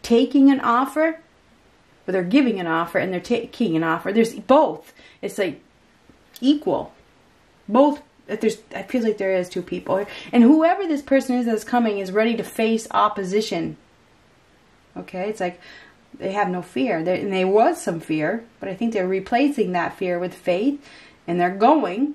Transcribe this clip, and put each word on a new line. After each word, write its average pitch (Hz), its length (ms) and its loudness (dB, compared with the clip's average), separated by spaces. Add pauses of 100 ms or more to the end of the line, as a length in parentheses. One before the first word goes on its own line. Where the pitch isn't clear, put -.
taking 277 480 6
an 269 100 2
offer, 277 580 0 (840)
but 185 80 -6
they're 185 100 0
giving 214 380 2
an 175 60 -4
offer 165 320 -2
and 185 140 0
they're 180 80 -4
taking 220 540 -4
an 160 80 0
offer. 165 300 -2
There's 220 220 2
both. - 580 2 (300)
It's, 190 160 -10
like, 185 240 -4 (800)
equal. 254 520 -2 (760)
Both. 277 340 4 (260)
If 214 120 -8
there's, 226 180 0 (160)
I 190 80 -10
feel 247 200 -2
like 214 160 0
there 190 160 0
is 180 140 -2
two 180 140 -6
people 180 340 -4
here. 202 100 -4 (240)
And 240 120 6
whoever 320 440 6
this 294 160 -2
person 262 340 0
is 247 100 -2
that's 226 180 -2
coming 226 340 0
is 185 140 -8
ready 226 240 2
to 190 80 -6
face 220 460 -2
opposition. 196 840 -2 (1200)
Okay? 185 320 -8
It's 214 120 -8
like 180 200 -6 (580)
they 190 140 -6
have 202 160 0
no 180 140 -4
fear. 214 400 -2
There, 180 120 0
and 196 180 -4
there 185 140 0
was 226 340 4
some 170 200 -4
fear, 160 440 -4 (160)
but 190 80 -8
I 190 60 -8
think 233 180 -4
they're 185 160 -2
replacing 208 640 0
that 170 240 -4
fear 180 220 -4
with 180 160 -6
faith, 226 500 -2 (420)
and 175 140 -2
they're 180 100 2
going 233 640 2